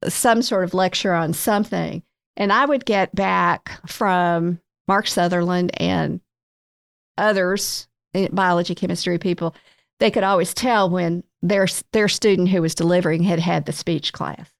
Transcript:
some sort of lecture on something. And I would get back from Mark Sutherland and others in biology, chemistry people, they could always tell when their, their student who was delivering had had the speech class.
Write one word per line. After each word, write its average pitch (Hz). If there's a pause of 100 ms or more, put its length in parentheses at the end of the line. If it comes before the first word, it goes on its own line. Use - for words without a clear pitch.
some 226
sort 196
of 175
lecture 185
on 165
something. 190 (320)
And 196
I 240
would 285
get 196
back 185
from 175 (300)
Mark 196
Sutherland 180
and 170 (1000)
others 196 (260)
in 190
biology, 180
chemistry 175
people, 175 (440)
they 226
could 220
always 190
tell 220
when 175 (180)
their, 190 (260)
their 214
student 190
who 190
was 160
delivering 170
had 175
had 165
the -
speech 160
class. - (100)